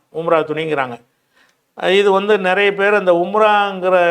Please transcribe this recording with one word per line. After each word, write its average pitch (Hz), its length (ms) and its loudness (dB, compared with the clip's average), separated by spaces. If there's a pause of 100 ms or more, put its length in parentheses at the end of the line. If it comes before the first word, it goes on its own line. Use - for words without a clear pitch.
(140)
உம்ரா 165 280 0
துணிங்கிறாங்க. 151 540 -6 (1000)
இது 202 140 2
வந்து 196 260 0
நிறைய 190 360 0
பேர் 202 260 0
அந்த 180 140 2
உம்ராங்கிற 196 840 0 (160)